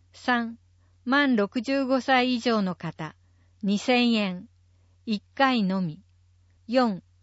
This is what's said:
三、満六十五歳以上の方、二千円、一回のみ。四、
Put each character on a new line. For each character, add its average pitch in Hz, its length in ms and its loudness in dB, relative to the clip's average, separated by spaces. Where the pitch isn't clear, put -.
三、 233 460 -4
満 262 320 2
六 208 260 0
十 269 220 0
五 254 160 0
歳 254 340 2
以 233 60 -2
上 226 220 0
の 185 120 -2
方、 156 400 -10
二 202 160 0
千 247 340 2
円、 202 360 -4
一 208 180 -4
回 254 300 2
の 190 180 0
み。 170 180 -6
四、 233 360 0